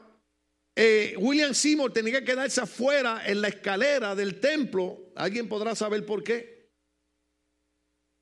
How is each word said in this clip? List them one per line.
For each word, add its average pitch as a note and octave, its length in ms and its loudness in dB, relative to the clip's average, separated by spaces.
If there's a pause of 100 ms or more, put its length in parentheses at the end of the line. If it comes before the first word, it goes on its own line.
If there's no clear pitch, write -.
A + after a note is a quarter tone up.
(760)
eh, G#3+ 420 4
William C#4 360 2
Seymour D4 380 2
tenía A3+ 280 0
que A#3 60 -10
quedarse B3+ 360 0
afuera B3 640 0
en G#3 160 0
la G#3 80 2
escalera G3+ 680 0
del G3+ 240 -4
templo. B3 760 -2
¿Alguien G3 340 -4
podrá G#3+ 260 -4
saber G#3+ 300 -2
por G3+ 180 -4
qué? - 460 -6 (1500)